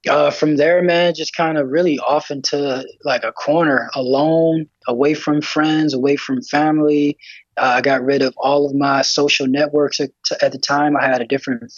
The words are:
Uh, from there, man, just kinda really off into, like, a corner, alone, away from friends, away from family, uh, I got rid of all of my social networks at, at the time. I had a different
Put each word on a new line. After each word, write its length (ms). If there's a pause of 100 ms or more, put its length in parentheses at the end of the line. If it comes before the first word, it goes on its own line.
Uh, 220
from 260
there, 240
man, 320
just 220
kinda 280
really 360
off 320
into, 520 (220)
like, 180
a 80
corner, 640
alone, 720 (200)
away 260
from 280
friends, 520
away 220
from 260
family, 760 (420)
uh, 200
I 40
got 220
rid 180
of 160
all 300
of 80
my 280
social 440
networks 520
at, 100 (320)
at 100
the 60
time. 400
I 80
had 160
a 60
different 500